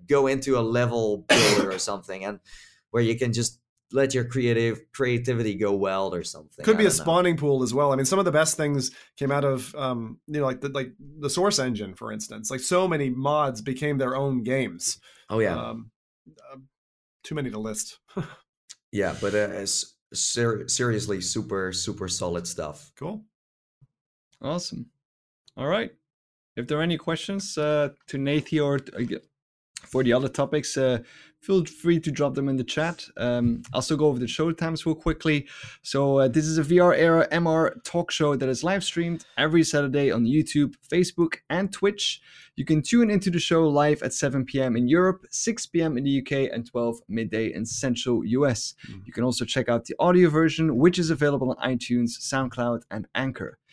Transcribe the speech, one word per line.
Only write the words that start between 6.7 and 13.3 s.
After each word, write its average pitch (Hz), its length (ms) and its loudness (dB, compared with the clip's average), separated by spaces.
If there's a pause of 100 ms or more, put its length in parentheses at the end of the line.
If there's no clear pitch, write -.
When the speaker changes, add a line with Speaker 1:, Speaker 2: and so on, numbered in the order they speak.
Speaker 1:
I - 20 -2
Speaker 2:
be 220 80 4
a 180 40 6
Speaker 1:
don't 131 80 0
know. 156 60 -4
Speaker 2:
spawning 170 340 2
pool 139 260 2
as 117 100 -2
well. 143 180 2
I 135 40 2
mean, 135 100 0
some 196 140 2
of 190 60 2
the 170 60 0
best 156 260 2
things 143 340 -2 (260)
came 139 140 -2
out 143 140 0
of, 135 300 -2
um, 120 520 -6
you 147 120 -6
know, 139 60 0
like 127 160 -4
the, 139 80 -4
like 131 220 -6 (280)
the 143 100 -4
Source 180 300 0
engine, 104 360 -4
for 113 160 -12
instance. 107 400 -10
Like, 131 80 -6
so 180 280 2
many 147 220 0
mods 135 520 0